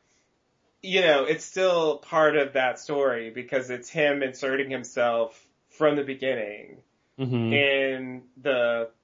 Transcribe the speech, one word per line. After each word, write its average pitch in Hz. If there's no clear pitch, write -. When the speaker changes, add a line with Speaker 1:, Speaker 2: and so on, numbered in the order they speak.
Speaker 1:
you 185
know, 147
it's 160
still 170
part 156
of 135
that 127
story 127
because 123
it's 123
him 143
inserting 135
himself 120
from 147
the 143
beginning 127
Speaker 2:
Mm-hmm. 120
Speaker 1:
in 135
the 120